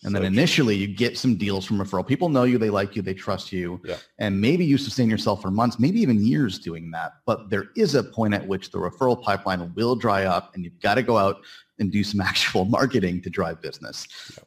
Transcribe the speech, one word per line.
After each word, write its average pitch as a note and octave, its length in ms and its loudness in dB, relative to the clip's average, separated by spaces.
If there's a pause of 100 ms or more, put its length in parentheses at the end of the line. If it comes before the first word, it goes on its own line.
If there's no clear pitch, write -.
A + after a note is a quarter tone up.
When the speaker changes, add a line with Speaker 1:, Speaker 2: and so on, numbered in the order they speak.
Speaker 1:
and G2 100 -4
then G2+ 100 0
Speaker 2:
So F#2 40 0
true. F#2+ 100 0
Speaker 1:
initially C3+ 380 4
you G2 120 -2
get G#2 300 -2
some A#2+ 200 2
deals G2 280 -2
from G#2+ 120 -2
referral. F#2 280 -2
People C#3+ 220 0
know C3+ 160 4
you, B2 140 4
they A2 120 2
like G2+ 240 0
you, G#2 80 -4
they F#2+ 120 -6
trust F#2+ 400 -6
you, F2+ 320 -6
Speaker 2:
Yeah. F2+ 100 -6 (240)
Speaker 1:
and G2+ 220 0
maybe E3+ 240 4
you C#3+ 120 6
sustain A#2+ 320 0
yourself G#2 320 0
for F#2+ 80 -6
months, A2+ 300 0
maybe F#3 220 2
even A#2 240 4
years B2+ 340 2
doing E2 320 -8
that. E2 220 -4 (120)
But G#2 240 -2
there G2 280 -2
is F#3+ 180 2
a A#2+ 80 4
point G#2+ 300 0
at G2 120 -2
which F#2+ 260 -6
the F#2+ 80 -6
referral A#2 440 0
pipeline F#2 520 -2
will A#2 200 0
dry G2+ 300 2
up, F2 280 0
and F2+ 120 -10
you've - 160 -18
gotta G#2 200 2
go A#2 160 2
out G2 200 2 (420)
and G2 120 0
do G2+ 120 2
some G2+ 180 -2
<laughs> F2+ 100 -2
actual - 340 2
marketing G2 560 2
to - 80 -10
drive E2 320 -4
business. - 460 -12 (240)
Speaker 2:
Yeah. - 160 -20